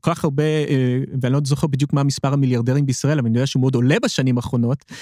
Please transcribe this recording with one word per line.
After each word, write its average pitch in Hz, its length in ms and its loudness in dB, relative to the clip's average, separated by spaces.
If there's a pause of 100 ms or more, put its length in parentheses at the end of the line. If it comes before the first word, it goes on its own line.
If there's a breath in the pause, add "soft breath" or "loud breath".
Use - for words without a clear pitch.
כך 165 220 -2
הרבה, 151 200 0
אה, 135 560 0 (220)
ואני 127 120 0
לא 143 100 2
זוכר 143 240 -2
בדיוק 139 260 -2
מה 139 100 2
מספר 139 300 0
המיליארדרים 131 520 2
בישראל, 135 340 0
אבל 120 80 0
אני 113 100 2
יודע 135 100 0
שהוא 131 140 0
מאוד 131 140 2
עולה 127 280 4
בשנים 160 340 0
האחרונות, 120 480 -2 (160 loud breath)